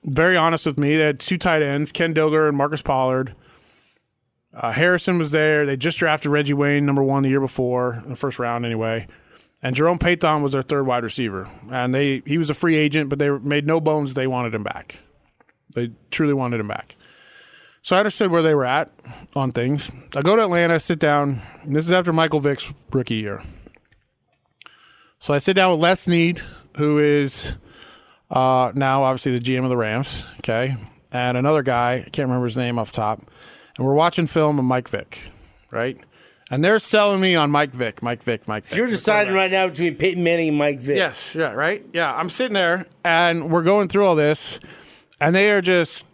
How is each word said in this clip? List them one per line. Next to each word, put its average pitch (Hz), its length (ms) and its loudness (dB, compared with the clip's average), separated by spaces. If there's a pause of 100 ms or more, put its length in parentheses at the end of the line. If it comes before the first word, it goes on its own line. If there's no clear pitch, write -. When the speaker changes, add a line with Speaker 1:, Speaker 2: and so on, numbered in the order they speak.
Speaker 1:
very 160 320 2
honest 165 280 2
with 139 140 -2
me. 143 180 2
They 156 60 2
had 147 180 0
two - 160 -4
tight 165 260 0
ends, 143 300 -2
Ken 165 220 -2
Dilger 156 340 2
and 147 80 0
Marcus 143 260 -2
Pollard. 131 520 -2 (1200)
Uh, 113 180 -6
Harrison 175 460 2
was 156 120 -2
there. 151 360 2
They 139 100 -2
just 147 220 -4
drafted 156 320 0
Reggie 147 240 2
Wayne, 143 320 2
number 139 160 2
one, 135 200 2
the 139 60 2
year 135 120 2
before, 123 600 -2
in 139 80 -16
the 123 60 -10
first 135 220 -6
round 120 280 -4
anyway. 113 400 -4 (560)
And 127 140 -4
Jerome 165 220 2
Paton 165 440 2
was 139 100 0
their 135 100 -2
third 139 240 -2
wide 123 180 0
receiver. 101 440 -6 (220)
And 127 240 -2
they, 135 320 0
he 143 120 -2
was 160 120 -2
a 151 40 -2
free 165 220 0
agent, 151 340 0
but 139 80 -4
they 143 120 2
made 143 360 -2
no 160 140 2
bones 151 340 0
they 131 120 -2
wanted 123 280 -4
him 107 80 -4
back. - 340 -10 (760)
They 120 160 -4 (200)
truly 151 240 0
wanted 120 260 -2
him 107 80 -6
back. - 280 -10 (840)
So - 140 -2
I 190 40 4
understood 208 300 0
where 165 120 2
they 160 120 4
were 139 120 2
at 139 240 0 (440)
on 135 160 0
things. 127 400 -2 (260)
I 139 60 -2
go 185 140 4
to 226 60 4
Atlanta, 170 380 2
sit 160 180 -4
down. 147 420 2 (240)
This 147 220 -2
is 170 60 2
after 180 200 2
Michael 160 280 2
Vick's 143 320 -2 (200)
rookie 123 240 0
year. 104 260 -6 (1800)
So - 160 -2
I 143 40 2
sit 190 160 0
down 185 180 4
with 160 80 0
Les 175 200 4
Snead, 170 420 0 (340)
who 151 220 2
is, 147 560 0 (760)
uh, 127 440 2
now 135 280 2
obviously 131 300 0
the 123 60 0
G 127 180 -2
M 127 80 -2
of 131 60 0
the 127 60 0
Rams, 117 480 -4 (140)
okay? 127 380 -2 (360)
And 123 240 -2
another 143 260 2
guy, 123 440 0
I - 40 -18
can't 139 180 -4
remember 123 180 0
his 113 100 -4
name 123 220 -2
off 107 140 -6
the - 40 -6
top. 107 340 -4 (460)
And 131 100 -2
we're 135 80 2
watching 165 320 2
film 151 320 2
of 131 60 0
Mike 127 240 0
Vick, - 420 -10 (400)
right? 120 280 -6 (520)
And 139 140 -2
they're 214 140 4
selling 208 420 2
me 185 160 4
on 147 140 2
Mike 147 220 0
Vick, 123 300 -6
Mike 120 220 -6
Vick, 113 240 -4
Mike 107 180 -6
Speaker 2:
So - 40 -12
Speaker 1:
Vick. 170 80 -4
Speaker 2:
you're 233 80 0
Speaker 1:
The 240 60 -2
Speaker 2:
deciding 208 400 0
Speaker 1:
quarterback. 190 200 2
Speaker 2:
right 190 120 2
now 185 40 0
between 165 280 -2
Peyton 180 280 0
Manning 170 240 2
and 151 100 0
Mike 147 220 0
Vick. 139 160 -2
Speaker 1:
Yes, 160 380 -4
yeah, 156 180 -2
right? 160 400 -2
Yeah, 160 220 -2
I'm 165 140 -4
sitting 240 260 -4
there, 180 320 0 (180)
and 170 460 2
we're 170 120 2
going 190 260 4
through 202 160 2
all 180 120 4
this, 151 420 0 (600)
and 160 140 4
they 196 160 4
are 208 100 4
just 175 540 0